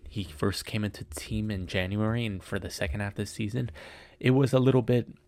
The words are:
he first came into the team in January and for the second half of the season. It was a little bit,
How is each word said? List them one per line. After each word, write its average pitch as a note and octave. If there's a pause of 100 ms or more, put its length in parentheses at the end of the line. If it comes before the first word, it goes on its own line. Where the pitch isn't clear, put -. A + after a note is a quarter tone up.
he G#2
first -
came G#2+
into G#2
the -
team G#2+
in F#2+
January G#2+
and G2
for G2
the G2
second -
half G2+
of -
the G#2
season. A2+ (480)
It B2+
was C3
a C3
little B2+
bit, A#2+ (200)